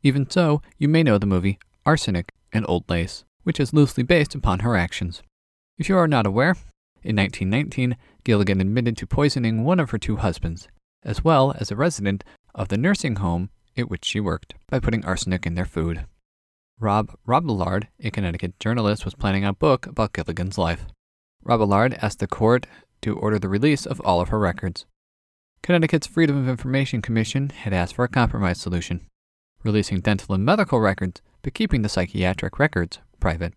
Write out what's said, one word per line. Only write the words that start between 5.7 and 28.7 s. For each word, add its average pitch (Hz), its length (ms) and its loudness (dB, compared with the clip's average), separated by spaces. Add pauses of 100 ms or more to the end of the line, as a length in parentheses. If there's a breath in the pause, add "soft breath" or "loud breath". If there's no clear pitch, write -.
If - 120 -6
you 190 80 2
are 175 100 4
not 135 180 4
aware, 123 300 2 (480)
in 107 140 -2
nineteen 95 340 0
nineteen, 123 460 0 (260 soft breath)
Gilligan 101 380 2
admitted 113 380 0
to - 100 -10
poisoning 120 560 0
one 175 160 2
of 135 100 -2
her 113 80 -4
two 107 180 -2
husbands, 87 520 -4 (340)
as - 220 -4
well 143 340 4
as - 140 -6
a 101 40 -6
resident 101 460 -2 (320 soft breath)
of 98 140 -6
the 101 100 0
nursing 143 380 0
home 92 340 -2 (260)
at 120 140 -4
which 95 140 -8
she - 160 -4
worked, 85 340 -4 (140)
by 135 100 -2
putting 113 260 -2
arsenic 92 420 -2
in 85 80 -4
their 92 100 -2
food. 82 400 -4 (760)
Rob 107 380 0 (100)
Robillard, 110 640 0 (100)
a - 140 -6
Connecticut 87 480 -6
journalist, 110 440 0
was 92 100 -6
planning 98 300 0
a 101 80 0
book 139 340 2
about - 260 -4
Gilligan's 90 460 -6
life. 85 280 -2 (580)
Robillard 110 560 2
asked 107 200 -4
the 98 80 -4
court 117 400 2 (340 loud breath)
to 107 160 -4
order 107 220 0
the 95 80 -4
release 131 360 2
of - 180 -8
all 87 180 2
of 90 80 -2
her 110 100 0
records. 90 480 -2 (760)
Connecticut's 170 440 2
Freedom 151 300 2
of 131 120 0
Information 127 540 -2
Commission 113 460 -2
had 107 240 -8
asked 87 220 0
for 123 100 0
a 120 40 -2
compromise 104 520 0
solution, 87 400 -4 (640)